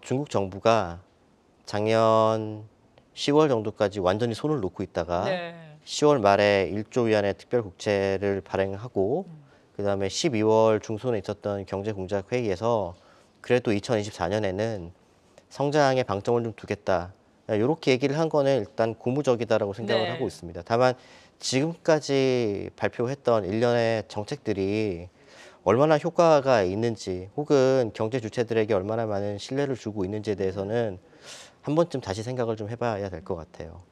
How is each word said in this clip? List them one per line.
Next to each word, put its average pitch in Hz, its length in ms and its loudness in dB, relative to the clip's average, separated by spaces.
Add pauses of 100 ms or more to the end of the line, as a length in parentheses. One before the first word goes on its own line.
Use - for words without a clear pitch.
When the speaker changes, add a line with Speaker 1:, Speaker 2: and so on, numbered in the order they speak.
Speaker 1:
중국 139 300 -4
정부가 98 680 0 (640)
작년 110 960 2 (500)
시월 147 360 2
정도까지 104 500 0
완전히 107 340 2
손을 147 280 -4
놓고 95 200 -4
있다가 87 440 -4
Speaker 2:
네. 170 300 -6 (280)
Speaker 1:
시월 147 340 4
말에 101 540 4
일조 110 320 -2
위안의 104 340 2
특별 - 240 -2
국채를 98 800 0
발행하고 101 880 -2
Speaker 2:
음. 160 160 -20 (320)
Speaker 1:
그다음에 196 340 -2
십이월 110 720 4
중순에 113 400 -4
있었던 101 480 -6
경제 98 240 -6
공작 98 400 -6
회의에서 107 640 -2 (460)
그래도 123 320 0
이천이십사 104 560 -2
년에는 101 600 -4 (580)
성장에 139 540 2
방점을 117 400 0
좀 113 120 -6
두겠다. 92 580 -2 (360)
요렇게 113 420 0
얘기를 135 260 2
한 160 120 0
거는 139 280 2
일단 110 380 -2
고무적이다라고 117 800 0
생각을 - 300 -2
Speaker 2:
네. - 60 -4
Speaker 1:
하고 135 160 -6
있습니다. 85 400 -10
다만 123 300 2 (420)
지금까지 131 1400 0
발표했던 117 680 0
일련의 113 640 0
정책들이 98 1000 -4 (560)
얼마나 147 320 4
효과가 143 680 4
있는지 98 720 -2
혹은 131 560 4
경제 113 260 -2
주체들에게 110 540 0
얼마나 107 320 0
많은 101 320 -4
신뢰를 135 380 -4
주고 107 280 -6
있는지에 104 320 -4
대해서는 98 640 -2 (640)
한 143 140 -4
번쯤 165 260 0
다시 95 200 -6
생각을 117 360 -4
좀 104 120 -8
해봐야 113 400 -4
될 90 140 -12
것 95 120 -6
같아요. 82 460 -14 (100)